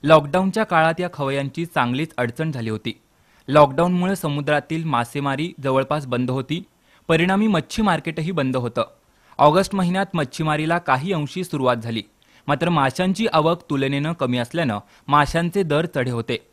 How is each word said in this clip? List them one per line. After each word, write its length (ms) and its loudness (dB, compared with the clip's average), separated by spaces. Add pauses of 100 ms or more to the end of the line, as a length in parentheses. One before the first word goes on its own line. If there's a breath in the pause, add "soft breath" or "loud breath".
लॉकडाऊनच्या 600 4
काळात 360 2
या 140 -2
खवय्यांची 520 -4
चांगलीच 520 -2
अडचण 340 -2
झाली 180 -6
होती. 240 -6 (540 soft breath)
लॉकडाऊनमुळे 680 4
समुद्रातील 680 -2
मासेमारी 720 -2 (100)
जवळपास 420 0
बंद 260 -2
होती. 320 -4 (440 soft breath)
परिणामी 400 2
मच्छी 340 0
मार्केटही 500 -2
बंद 260 -2
होतं. 260 -2 (540 soft breath)
ऑगस्ट 380 4
महिन्यात 380 0
मच्छीमारीला 640 -2
काही 360 0
अंशी 300 -4
सुरुवात 340 0
झाली, 260 -6 (440 soft breath)
मात्र 220 0
माशांची 640 0
आवक 360 2
तुलनेनं 440 -2
कमी 240 -2
असल्यानं 420 -2 (280 soft breath)
माशांचे 560 2
दर 220 0 (100)
चढे 160 -2
होते. 260 -4 (160)